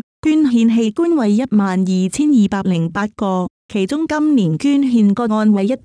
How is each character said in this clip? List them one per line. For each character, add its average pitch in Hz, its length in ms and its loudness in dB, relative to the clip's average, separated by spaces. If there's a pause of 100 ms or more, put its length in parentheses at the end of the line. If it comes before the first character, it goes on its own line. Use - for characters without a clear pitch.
(220)
捐 311 180 2
獻 233 360 2
器 226 160 0
官 339 240 0
為 214 180 0
一 233 180 0
萬 196 300 0
二 185 280 -2
千 302 200 -2
二 220 200 4
百 196 200 -4
零 165 220 -2
八 202 240 -4
個， 185 320 -4 (240)
其 190 160 -2
中 311 200 -4
今 302 280 0
年 160 220 0
捐 285 240 0
獻 226 320 2
個 240 200 -2
案 214 200 2
為 196 140 0
一 262 180 -2